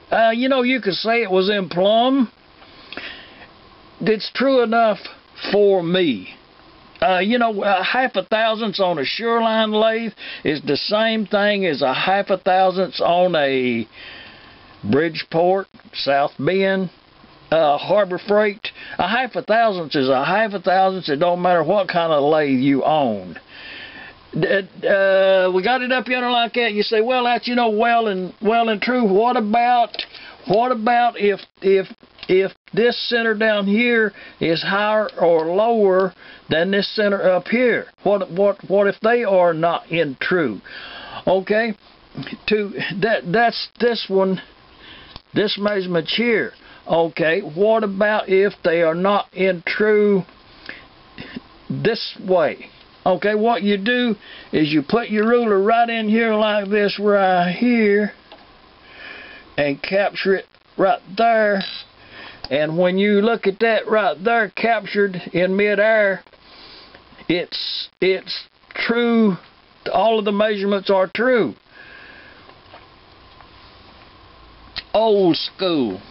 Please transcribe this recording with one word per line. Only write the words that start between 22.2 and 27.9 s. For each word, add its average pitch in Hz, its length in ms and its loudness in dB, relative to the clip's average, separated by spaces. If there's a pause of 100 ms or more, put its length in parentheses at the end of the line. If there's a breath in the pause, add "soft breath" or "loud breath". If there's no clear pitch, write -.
lathe 147 380 2
you 139 240 2
own. 110 540 -2 (1000 loud breath)
D-, 196 300 0 (180)
uh, 190 680 2
we 185 100 0
got 247 160 0
it 254 120 -4
up 247 140 -2
yonder 247 240 -2
like 233 220 -2
that. 233 220 -2
You 208 80 0
say, 220 180 0
"Well, 247 240 0
that's, 240 240 -2
you 247 60 -2
know, 240 160 2
well 226 380 2